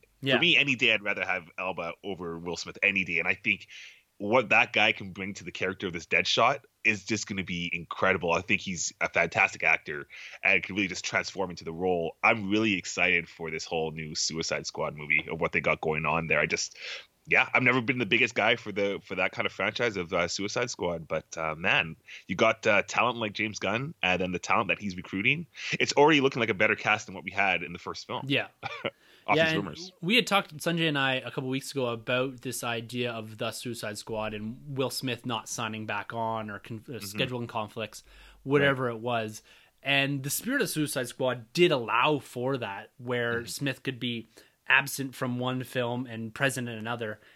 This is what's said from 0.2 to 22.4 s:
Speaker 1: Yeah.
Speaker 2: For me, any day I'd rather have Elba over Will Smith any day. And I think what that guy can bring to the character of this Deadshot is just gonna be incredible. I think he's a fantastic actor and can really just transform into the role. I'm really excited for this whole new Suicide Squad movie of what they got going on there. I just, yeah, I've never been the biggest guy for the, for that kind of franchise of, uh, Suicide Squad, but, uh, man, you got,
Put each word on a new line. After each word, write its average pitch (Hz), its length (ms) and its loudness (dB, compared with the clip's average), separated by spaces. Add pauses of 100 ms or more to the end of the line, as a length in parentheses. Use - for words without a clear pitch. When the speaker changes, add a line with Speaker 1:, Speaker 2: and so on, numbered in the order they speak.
Speaker 1:
Yeah. 131 140 2
Speaker 2:
For 110 60 6
me, 160 160 6
any 139 180 4
day 117 180 6
I'd 101 120 2
rather 101 200 -2
have 92 200 -2 (140)
Elba 90 340 -4 (100)
over 87 380 -6
Will 85 160 -4
Smith - 260 -10
any 98 220 2
day. 82 160 0
And 87 80 0
I 95 60 2
think 98 340 -2 (500)
what 104 300 2
that 117 240 4
guy 110 180 6
can 98 220 -6
bring 98 220 -8
to 92 100 -12
the 85 80 -10
character 92 340 -2
of 85 60 -2
this 85 140 -8
Deadshot 120 520 4 (260)
is 107 200 0
just 107 240 -2
gonna 95 160 -4
be 87 280 -4
incredible. 87 600 0
I 85 80 4
think 98 200 0
he's 90 400 -4
a 85 80 0
fantastic - 540 2
actor 78 460 0 (340)
and 95 200 4
can 95 120 -6
really 98 140 2
just - 160 -6
transform 90 460 -2
into 85 140 -10
the 82 80 -6
role. 85 520 0
I'm 104 260 2
really 107 240 4
excited 87 540 0
for 82 240 -8
this 80 120 -6
whole 80 280 -2
new 80 240 -8
Suicide 78 500 -2
Squad 76 300 -4
movie 76 340 0
of 82 100 -6
what 80 120 0
they 85 80 2
got 76 200 0
going 78 240 -2
on 80 220 2
there. 78 140 4
I 78 60 2
just, - 300 -4 (520)
yeah, 98 260 4
I've 123 80 6
never 127 180 4
been 123 180 -2
the 120 80 0
biggest 117 280 2
guy 113 220 4
for 107 160 -10
the, 98 320 0
for 98 100 -10
that 92 160 0
kind 110 160 -4
of - 60 -2
franchise 107 440 0
of, 87 160 -4
uh, 87 140 2
Suicide 113 440 -2
Squad, 85 360 -4
but, 80 200 -4 (100)
uh, 80 200 -4
man, 90 380 0 (320)
you 101 80 -4
got, 113 320 4